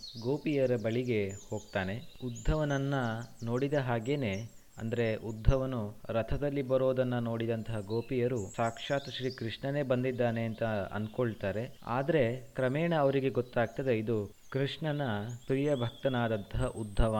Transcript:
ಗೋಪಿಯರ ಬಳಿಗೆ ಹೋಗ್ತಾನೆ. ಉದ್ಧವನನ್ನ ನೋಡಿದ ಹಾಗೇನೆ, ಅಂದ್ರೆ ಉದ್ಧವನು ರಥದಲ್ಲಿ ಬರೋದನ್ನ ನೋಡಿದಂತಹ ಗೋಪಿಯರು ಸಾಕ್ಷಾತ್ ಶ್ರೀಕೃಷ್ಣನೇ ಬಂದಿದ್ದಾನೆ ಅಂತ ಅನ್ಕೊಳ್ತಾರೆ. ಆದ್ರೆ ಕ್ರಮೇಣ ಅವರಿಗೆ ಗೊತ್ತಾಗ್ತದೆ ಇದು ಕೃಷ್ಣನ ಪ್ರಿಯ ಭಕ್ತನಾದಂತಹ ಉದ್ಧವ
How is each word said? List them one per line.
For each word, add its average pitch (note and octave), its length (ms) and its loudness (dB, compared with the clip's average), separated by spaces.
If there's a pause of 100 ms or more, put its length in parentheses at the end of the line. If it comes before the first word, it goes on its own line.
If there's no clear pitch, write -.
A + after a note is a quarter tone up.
(220)
ಗೋಪಿಯರ C3+ 540 2
ಬಳಿಗೆ A2+ 540 0 (200)
ಹೋಗ್ತಾನೆ. G2+ 480 -4 (260)
ಉದ್ಧವನನ್ನ C#3 720 0 (500)
ನೋಡಿದ B2+ 300 0
ಹಾಗೇನೆ, A#2+ 920 -2 (140)
ಅಂದ್ರೆ A2+ 380 0
ಉದ್ಧವನು A2+ 800 0 (140)
ರಥದಲ್ಲಿ C#3 520 0
ಬರೋದನ್ನ B2+ 580 2
ನೋಡಿದಂತಹ A2+ 600 -2
ಗೋಪಿಯರು A#2 580 0 (180)
ಸಾಕ್ಷಾತ್ B2+ 600 -2
ಶ್ರೀಕೃಷ್ಣನೇ C3 680 -2
ಬಂದಿದ್ದಾನೆ B2 600 2
ಅಂತ A2 180 -4
ಅನ್ಕೊಳ್ತಾರೆ. A2 1200 -2
ಆದ್ರೆ C3+ 520 2
ಕ್ರಮೇಣ C3+ 640 0
ಅವರಿಗೆ C3+ 300 4
ಗೊತ್ತಾಗ್ತದೆ B2 720 0
ಇದು G#2+ 320 0 (180)
ಕೃಷ್ಣನ D3 520 -2 (460)
ಪ್ರಿಯ C#3+ 280 2
ಭಕ್ತನಾದಂತಹ A#2 920 0
ಉದ್ಧವ A2 540 2